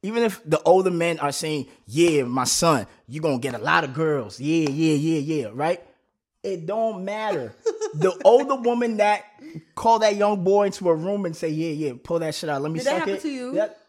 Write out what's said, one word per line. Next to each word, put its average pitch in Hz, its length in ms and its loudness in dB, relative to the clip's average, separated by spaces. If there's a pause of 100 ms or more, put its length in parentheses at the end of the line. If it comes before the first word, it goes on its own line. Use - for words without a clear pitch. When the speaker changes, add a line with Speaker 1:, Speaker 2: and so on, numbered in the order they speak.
Speaker 1:
Even 226 200 -2
if 208 260 -2
the 156 140 2
older 185 300 6
men 170 260 -2
are 143 140 -2
saying, 151 340 -4 (200)
"Yeah, 151 360 4
my 123 220 -2
son, 139 420 2 (220)
you 147 120 -10
gonna 147 200 -2
get 131 140 -6
a 117 40 -10
lot 160 240 2
of 139 100 -6
girls. 143 460 -2
Yeah, 156 320 0
yeah, 156 240 2
yeah, 156 240 0
yeah," 143 340 -4
right? 160 300 -4 (640)
It 185 220 -6
don't 208 380 -4
matter. 196 560 -6
Speaker 2:
<laughs> - 40 -20 (300)
Speaker 1:
The 180 180 2 (100)
older 269 340 6
woman 233 420 0
that 208 260 2 (500)
call 226 260 4
that 214 140 4
young 202 300 0
boy 202 220 4
into 185 240 -2
a 165 40 6
room 190 300 -4
and 165 100 -4
say, 165 140 -6
"Yeah, 160 220 -2
yeah, 147 220 -4 (120)
pull 170 140 -2
that 160 160 -4
shit 156 160 -6
out. 139 100 -2
Let 151 100 -4
me 160 100 -4
Speaker 2:
Did 240 60 -4
that 277 40 2
Speaker 1:
suck 302 80 0
Speaker 2:
happen 247 160 -2
Speaker 1:
it." 196 80 -6
Speaker 2:
to 311 80 -4
you? 254 240 -8
Speaker 1:
Yep. - 340 -4